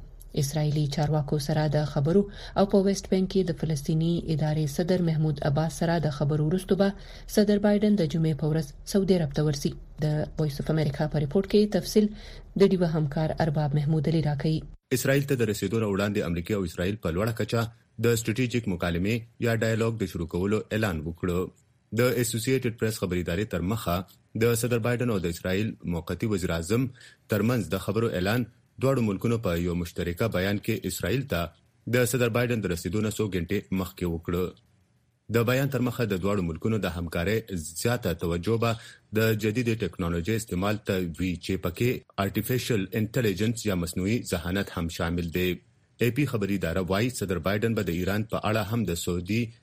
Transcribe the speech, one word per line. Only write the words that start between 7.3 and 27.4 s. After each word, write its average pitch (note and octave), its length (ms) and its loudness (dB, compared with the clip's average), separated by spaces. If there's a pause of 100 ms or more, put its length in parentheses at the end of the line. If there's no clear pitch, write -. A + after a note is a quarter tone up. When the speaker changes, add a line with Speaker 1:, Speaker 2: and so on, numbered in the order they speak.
Speaker 1:
صدر G#3 300 6
بایدن G#3 360 6
د D#3 120 2
جمعې D#3+ 300 2
په D3+ 80 2
ورځ - 420 -4
سعودي F#3+ 240 4
عرب D#3 220 0
ته D3+ 80 4
ورسي. D3+ 240 0 (320)
د - 20 2 (360)
وایس D3+ 220 0
اف - 120 0
امریکا D3+ 400 0
په D3+ 100 2
ریپورت G3 260 0
کې G#3 240 6
تفصیل G#3+ 320 4 (520)
د F#3+ 140 8
ډیوه F3 220 2
همکار D#3 400 0 (120)
ارباب D3 320 0
محمود D#3 320 2
علي E3 160 2
راکوي. D#3 320 0 (380)
Speaker 2:
اسرائیل C#3 340 2
ته B2 100 2
د G#2+ 100 2
رسیدو G2+ 320 0
نه G#2 80 0
وړاندې G2+ 400 0
امریکا F2 280 -2
او F#2 100 -2
اسرائیل F#2+ 360 -2
په E2 100 -2
لوړه A2 240 0
کچه A2+ 220 0 (420)
د A#2 160 6
سټریټیژیک A#2 540 -2
مکالمې F#2 720 -2
یا A2+ 140 2
ډایالوګ A2+ 320 0 (100)
د F#2 100 -4
شروع E2+ 220 -4
کولو G2+ 220 0 (180)
اعلان G#2 220 0 (100)
وکړو. F2+ 340 -2 (500)
د A2 100 2 (200)
اسوسییټډ B2 580 0
پریس A2 220 0
خبري F2+ 220 0
ادارې F2 280 -2
تر F2 100 -2 (100)
مخه G2 240 -2 (460)
د A#2 200 4
صدر A#2+ 240 0
بایدن A#2+ 240 0
او G#2+ 160 2
د E2+ 80 0
اسرائیل F#2+ 360 0 (240)
موقتی E2+ 380 -4
وزیر F2+ 240 0
اعظم G2+ 280 0 (480)
ترمنځ G#2+ 420 2